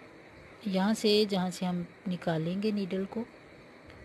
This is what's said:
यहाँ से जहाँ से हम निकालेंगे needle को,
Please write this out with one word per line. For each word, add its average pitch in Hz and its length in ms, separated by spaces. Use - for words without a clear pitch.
यहाँ 190 260
से 214 320
जहाँ 185 240
से 180 160
हम 180 200
निकालेंगे 180 640
needle 190 340
को, 220 180